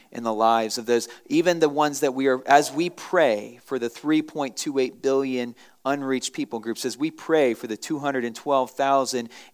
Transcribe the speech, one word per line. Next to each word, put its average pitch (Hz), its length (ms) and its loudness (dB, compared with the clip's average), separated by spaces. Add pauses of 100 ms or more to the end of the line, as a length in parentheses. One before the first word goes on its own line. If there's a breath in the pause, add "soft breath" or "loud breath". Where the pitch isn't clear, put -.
(120 soft breath)
in 120 100 -10
the 113 100 -2
lives 113 460 2
of 113 80 -10
those, 117 220 2 (180 loud breath)
even 170 320 2
the 160 100 6
ones 147 300 0
that 139 160 2
we 135 140 2
are, 127 180 2
as 143 260 6
we 165 180 0
pray 120 720 0
for 131 160 -4
the 117 80 -2
three 151 340 0
point 143 340 -6
two 139 220 -4
eight 127 240 0
billion 131 540 0 (280 soft breath)
unreached 135 480 -2
people 135 260 -6
groups, 110 260 -6
as 113 140 -6
we 156 140 -4
pray 151 420 2
for 117 140 -10
the 107 80 -6
two 151 220 -6
hundred 139 260 -4
and 117 100 -6
twelve 131 380 0
thousand 135 560 0 (260 loud breath)